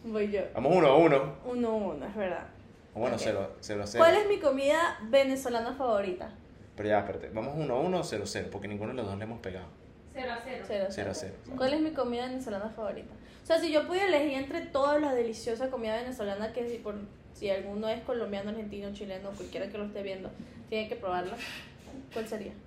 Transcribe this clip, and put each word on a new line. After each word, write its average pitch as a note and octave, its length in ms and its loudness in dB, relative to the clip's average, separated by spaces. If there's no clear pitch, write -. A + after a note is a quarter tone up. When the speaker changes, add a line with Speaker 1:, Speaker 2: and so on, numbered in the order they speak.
Speaker 1:
Voy G#3 200 0
yo. G3+ 100 0
Speaker 2:
Vamos C3+ 220 6
uno E3+ 120 8
a C3+ 100 10
uno. D3+ 380 8
Speaker 1:
Uno B3 220 0
a A3 80 2
uno, E3+ 300 -2
es G3+ 100 -10
verdad. F#3 320 -4
Speaker 2:
O G#2+ 60 -6
bueno, A#2+ 160 0
Speaker 1:
Ok. G#2+ 80 -4
Speaker 2:
cero, G2+ 360 -2
cero G#2 240 -4
a G2+ 40 -4
cero. - 160 6
Speaker 1:
¿Cuál E4+ 140 10
es G#4 100 4
mi G4+ 120 4
comida D4 580 4
venezolana C4 640 4
favorita? G3+ 580 0
Speaker 2:
Pero G#2 140 -2
ya, G#2 100 6
espérate. G2 340 -4
¿Vamos A#2 240 -4
uno C#3 180 0
a B2 40 2
uno F3+ 200 2
o D#3 40 0
cero G#2 200 -4
a F#2+ 40 -6
cero? F#2+ 240 -4
Porque G2 160 -8
ninguno G#2 240 -4
de C3 60 -6
los A#2+ 80 -4
dos G2 120 -4
le G#2 80 -6
hemos A2+ 140 -10
pegado. F2+ 280 -8
Speaker 3:
Cero B3+ 200 -6
a A#3 100 -6
cero. B3 240 -10
Speaker 1:
Cero G3+ 200 -2
a G3+ 40 -4
cero. G3 200 -4
Speaker 2:
Cero - 0 -
a - 20 -4
cero. - 200 -8
Speaker 1:
¿Cuál C4 160 2
es D#4 80 2
mi D#4 100 2
comida B3 360 -2
venezolana A3+ 420 -6
favorita? - 440 -8
O - 20 -20
sea, E4 140 4
si D#4+ 120 0
yo D4+ 160 4
pudiera F#4 200 2
elegir D4 300 4
entre C4+ 240 -4
todas C#4+ 400 4
las C#4+ 140 2
deliciosas A#3 540 -2
comidas A3+ 320 -2
venezolanas A3 520 -4
que A#3+ 160 -4
si A#3+ 80 -6
por, G#3 180 -8
si - 160 -6
alguno G3+ 400 -2
es A#3+ 120 -2
colombiano, G#3 500 -4
argentino, G3+ 420 -8
chileno, G3 380 -10
cualquiera F#3 380 -8
que G#3 80 -8
lo G#3 80 -4
esté G#3 180 -8
viendo, F#3+ 260 -6
tiene G#3+ 180 -2
que A#3 80 -6
probarla, F3+ 380 -2
¿cuál A3+ 140 -4
sería? G#3 260 -8